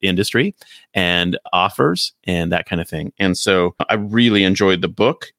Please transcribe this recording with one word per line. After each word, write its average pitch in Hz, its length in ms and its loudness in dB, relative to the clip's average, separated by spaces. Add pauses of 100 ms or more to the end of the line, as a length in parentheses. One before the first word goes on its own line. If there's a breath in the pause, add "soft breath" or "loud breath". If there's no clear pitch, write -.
industry 104 540 0 (400 loud breath)
and 87 440 0 (140)
offers 131 640 0 (100)
and 85 280 -2
that 85 120 -2
kind 90 160 -4
of 82 80 -8
thing." - 300 -8
And 92 180 0
so 90 380 0 (160)
I 110 60 2
really 104 480 2
enjoyed 95 360 2
the 92 80 -2
book. 107 500 -2